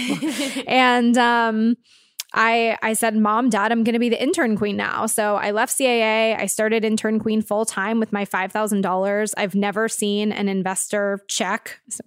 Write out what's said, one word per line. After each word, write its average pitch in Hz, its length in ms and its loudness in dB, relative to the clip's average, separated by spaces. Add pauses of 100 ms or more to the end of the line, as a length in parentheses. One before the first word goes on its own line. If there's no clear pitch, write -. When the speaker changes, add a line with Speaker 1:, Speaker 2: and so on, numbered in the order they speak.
(320)
Speaker 1:
<laughs> 262 360 -6
Speaker 2:
And, 247 500 4
um, 233 580 2 (580)
I, 226 480 2
I 220 100 0
said, 220 240 0
"Mom, 220 320 2
Dad, 214 240 2
I'm 226 120 2
gonna 233 140 2
be 240 120 2
the 220 120 0
intern 262 340 0
queen 208 200 -2
now." 208 300 -2
So 208 300 0
I 202 160 -2
left 220 200 0
C 269 140 0
A 233 160 2
A. 220 340 2
I - 100 -4
started 220 380 0
intern 220 360 0
queen 220 200 0
full 214 240 -2
time 220 360 -2
with 214 120 -2
my 202 140 -2
five 190 260 -2
thousand 208 300 0
dollars. 196 540 0
I've 202 180 -2
never 202 340 0
seen 208 440 -2
an 202 160 -2
investor 196 800 -2
check. - 600 -4
So - 180 -10